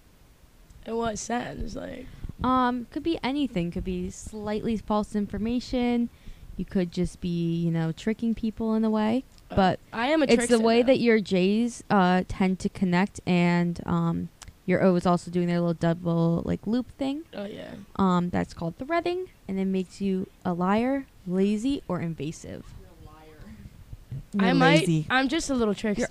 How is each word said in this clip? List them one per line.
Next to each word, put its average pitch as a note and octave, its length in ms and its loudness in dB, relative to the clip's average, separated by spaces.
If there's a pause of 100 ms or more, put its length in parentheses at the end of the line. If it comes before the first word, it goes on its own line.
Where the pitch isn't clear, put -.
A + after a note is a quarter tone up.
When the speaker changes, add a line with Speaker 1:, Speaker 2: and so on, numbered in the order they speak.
(880)
Speaker 1:
In A3+ 100 -6
what A3+ 220 -4
sense? A#3 580 -6
Like, - 300 -10 (360)
Speaker 2:
Um, B3 480 2
could D#4 120 -8
be E4 200 -2
anything. A3+ 480 -2
Could F3 140 -6
be F3+ 240 -4
slightly G#3+ 720 -6
false G#3 360 -2
information. A#3+ 920 -2 (480)
You F#3 80 -6
could F3+ 260 -2
just F3 300 -4
be, E3+ 360 -2
you E3+ 140 0
know, E3 220 0
tricking A3 420 -4
people A3 400 -2
in A3 100 0
a A3 60 0
way. A3 340 0 (260)
Speaker 1:
uh, - 60 -10
Speaker 2:
But F#3 240 4 (120)
Speaker 1:
I A3+ 140 -2
am D#4 160 4
a - 20 4
Speaker 2:
it's B3 80 4
the A#3+ 40 8 (100)
Speaker 1:
trickster, A#3 140 4
Speaker 2:
way A3+ 200 4
Speaker 1:
though. B3 60 2
Speaker 2:
that C4 120 6
your A3+ 220 4
J's, G3+ 720 0
uh, F#3 360 6
tend F#3 340 0
to - 100 -2
connect, F#3 560 0
and, F3 580 2
um, E3+ 460 0 (340)
your F3+ 180 2
O F#3 140 6
is F3 80 0
also F3 260 2
doing F3 160 0
their F3 140 0
little E3+ 140 0
double, E3+ 720 2
like, F3 200 -4
loop A#3 260 -2
thing. C#4 320 -6 (100)
Speaker 1:
Oh, G3+ 100 -8
yeah. - 280 -14 (240)
Speaker 2:
Um, F3+ 340 2
that's F3+ 240 -4
called E3+ 240 -8
threading, F4 480 -2 (200)
and F#3+ 140 -4
it F#3+ 60 0
makes F#3+ 340 -4
you G3 260 -2 (160)
a F3+ 120 -2
liar, A3+ 500 0 (220)
lazy, G#3 600 0
or F3 140 -4
invasive. D3+ 640 -8 (1700)
Speaker 3:
You're G3+ 120 2
Speaker 1:
I - 80 4
might, C4 300 6
Speaker 3:
lazy. D#3+ 280 2
Speaker 1:
I'm C4 180 2
just D#4 220 -2
a C#4 40 0
little A3+ 200 2
trickster. G#3+ 360 -2